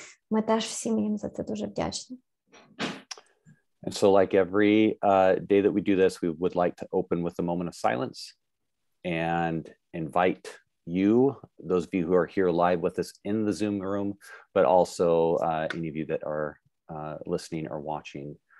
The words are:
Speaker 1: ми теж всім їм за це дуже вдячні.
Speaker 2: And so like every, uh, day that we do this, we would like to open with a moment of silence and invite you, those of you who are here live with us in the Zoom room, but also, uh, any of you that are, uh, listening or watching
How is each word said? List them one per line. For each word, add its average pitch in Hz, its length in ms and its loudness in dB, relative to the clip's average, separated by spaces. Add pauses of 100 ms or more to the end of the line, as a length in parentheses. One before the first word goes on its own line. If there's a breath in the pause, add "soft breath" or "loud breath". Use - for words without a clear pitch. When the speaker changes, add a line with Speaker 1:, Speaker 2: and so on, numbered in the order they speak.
(320 loud breath)
Speaker 1:
ми 220 100 2
теж 220 240 0
всім 226 340 -4
їм 214 180 -2
за - 120 -8
це - 140 -8
дуже 208 240 -6
вдячні. 202 520 -8 (1700 soft breath)
Speaker 2:
And - 80 -8
so 101 160 4
like 95 220 4
every, 104 680 4
uh, 95 340 4
day 98 260 2
that 98 100 4
we 95 80 0
do 95 160 2
this, 92 260 2
we 87 80 0
would 85 260 -2
like 87 200 0
to - 160 -14
open 87 320 -2
with 85 160 -6
a - 20 -2
moment 87 280 -4
of - 40 -10
silence 117 600 -6 (720)
and 82 600 -2 (280)
invite 87 600 -2 (320)
you, 110 520 2 (260)
those 87 220 -2
of - 80 -12
you 90 120 0
who 90 80 0
are 87 120 4
here 92 240 0
live 87 320 2
with 87 180 -4
us - 140 -6 (100)
in 107 220 -2
the 104 80 0
Zoom 101 260 -4
room, 101 360 -4 (380 loud breath)
but 95 120 4
also, 85 680 2
uh, 80 380 -2
any 82 140 -6
of 73 80 -8
you 78 120 -6
that 78 180 -4
are, 76 340 -6 (340)
uh, 76 220 -10 (100)
listening 82 440 -6
or 73 100 -8
watching 76 560 -10 (240 soft breath)